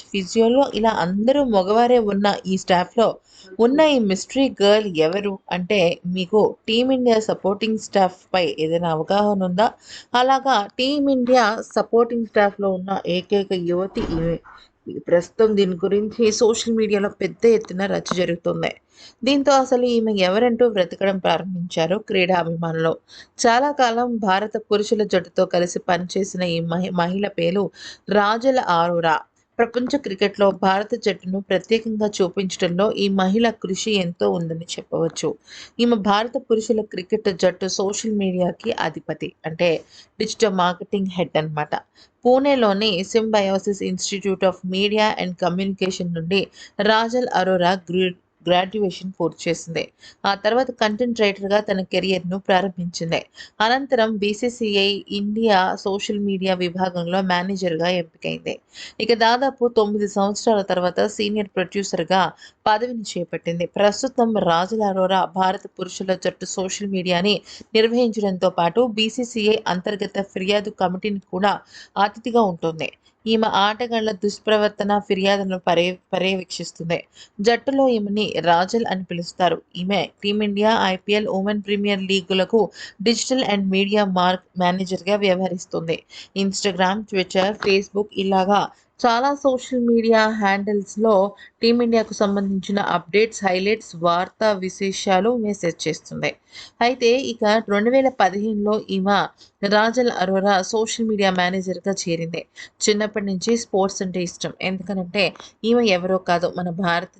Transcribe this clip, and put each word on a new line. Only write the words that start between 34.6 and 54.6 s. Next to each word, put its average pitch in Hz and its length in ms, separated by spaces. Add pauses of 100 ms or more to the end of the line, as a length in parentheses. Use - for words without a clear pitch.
చెప్పవచ్చు. - 640 (480)
ఈమె 240 260
భారత 214 340
పురుషుల 220 440
క్రికెట్ 214 560
జట్టు 180 320
సోషల్ 208 480
మీడియాకి 180 640
అధిపతి, 160 500 (140)
అంటే 165 260 (480)
డిజిటల్ 190 400
మార్కెటింగ్ 185 560
హెడ్ 180 240
అన్నమాట. 151 360 (520)
పూణేలోని 247 640 (120)
Symbiosis 202 800
Institute 190 640
of 185 220
Media 202 480
and 180 220
Communication 185 800
నుండి 170 280 (400)
రాజల్ 226 520
అరోరా 185 380 (120)
గ్రూ-, 180 320 (300)
గ్రాడ్యుయేషన్ 185 640
పూర్తి 160 280
చేసింది. 165 420 (440)
ఆ 196 100
తర్వాత 233 360
కంటెంట్ 226 480
రైటర్గా 196 420
తన 202 220
కెరియర్ను 185 560
ప్రారంభించింది. 180 800 (420)
అనంతరం 240 560
బీసీసీఐ 208 720 (240)